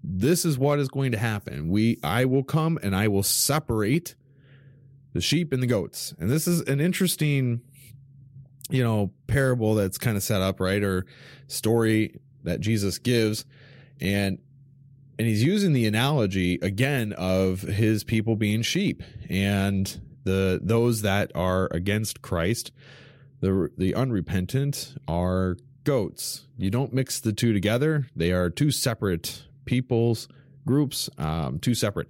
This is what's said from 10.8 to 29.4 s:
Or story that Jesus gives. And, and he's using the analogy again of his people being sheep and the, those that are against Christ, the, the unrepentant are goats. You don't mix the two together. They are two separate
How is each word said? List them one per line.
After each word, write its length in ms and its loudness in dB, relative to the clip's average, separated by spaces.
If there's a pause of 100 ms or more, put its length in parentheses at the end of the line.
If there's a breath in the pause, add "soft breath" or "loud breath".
Or 220 0 (440 loud breath)
story 720 2 (240)
that 160 -2
Jesus 380 0
gives. 460 0 (560 loud breath)
And, 380 0 (800)
and 80 0
he's 160 2
using 300 2
the 140 4
analogy 760 2
again 520 -2
of 480 0
his 420 0
people 320 0
being 260 0
sheep 400 -2 (260 loud breath)
and 720 0 (220)
the, 400 0
those 400 2
that 320 0
are 380 0
against 500 -2
Christ, 480 -2 (680 loud breath)
the, 360 0
the 200 0
unrepentant 1000 -2 (120)
are 480 0 (260)
goats. 640 -4 (100)
You 140 -2
don't 220 -2
mix 260 -2
the 140 -2
two 200 2
together. 600 0
They 160 0
are 200 2
two 200 0
separate 720 -2 (220)